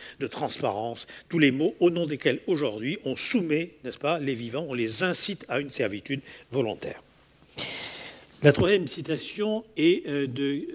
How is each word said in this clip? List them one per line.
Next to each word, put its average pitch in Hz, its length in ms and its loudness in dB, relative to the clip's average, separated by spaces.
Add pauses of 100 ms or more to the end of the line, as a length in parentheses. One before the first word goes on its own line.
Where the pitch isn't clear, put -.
(180)
de 135 80 -4
transparence, 117 800 -4 (220)
tous 175 100 0
les 139 140 8
mots 151 260 2
au 175 120 8
nom 170 140 0
desquels 147 440 0
aujourd'hui 139 560 0
on 131 100 -2
soumet, 165 560 0 (140)
n'est-ce 123 120 -8
pas, 160 220 0
les 139 160 -2
vivants, 120 340 -6
on 131 60 -6
les 113 300 0
incite 185 440 -2
à 127 120 0
une 143 100 -6
servitude 113 500 -2 (300)
volontaire. 117 500 -2 (1400)
La 147 100 10
troisième 180 360 4
citation 208 760 -4 (120)
est, 160 320 4
euh, 143 180 0
de, 139 480 -2